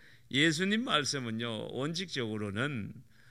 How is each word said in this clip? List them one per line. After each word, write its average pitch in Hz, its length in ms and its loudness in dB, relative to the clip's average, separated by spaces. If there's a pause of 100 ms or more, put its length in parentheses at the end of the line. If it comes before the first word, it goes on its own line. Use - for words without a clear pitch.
(320)
예수님 170 520 4
말씀은요, 117 880 -2
원칙적으로는 123 1200 -2 (380)